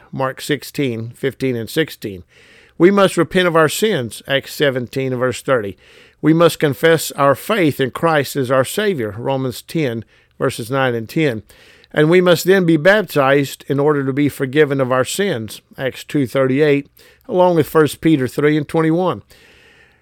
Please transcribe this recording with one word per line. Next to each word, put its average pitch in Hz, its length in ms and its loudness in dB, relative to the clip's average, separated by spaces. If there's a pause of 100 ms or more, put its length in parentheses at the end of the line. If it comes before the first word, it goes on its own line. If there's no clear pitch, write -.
(120)
Mark 135 300 -6
sixteen, 123 720 -6
fifteen 135 440 -4
and 113 140 -8
sixteen. - 540 -6 (540)
We 175 140 6
must 196 260 4
repent 180 300 0
of 160 80 0
our 160 140 4
sins, 156 580 -4
Acts 135 260 -4
seventeen 131 600 -2
and 123 60 -4
verse 123 220 -2
thirty. 107 340 -2 (460)
We 151 120 4
must 165 260 4
confess 160 540 0
our 139 200 2
faith 175 460 -2
in 131 120 -2
Christ 160 440 -2
as 131 160 -2
our 131 140 2
Savior, 147 520 -4
Romans 131 460 -4
ten, 120 420 -6 (320)
verses 123 320 -4
nine 131 240 0
and 113 160 -6
ten. 139 320 -2 (500)
And 156 200 2
we 185 100 4
must 175 240 4
then 185 200 4
be 165 120 4
baptized 147 880 2
in 139 120 -2
order 143 260 0
to 135 80 -2
be 143 160 0
forgiven 139 500 0
of 127 120 0
our 127 140 2
sins, 139 560 -6 (180)
Acts 131 240 -6
two 139 240 -2
thirty-eight, 139 640 0 (360)
along 180 280 2
with 156 120 2
First 156 340 2
Peter 143 260 2
three 151 280 0
and 151 120 -4
twenty-one. 160 560 -2 (800)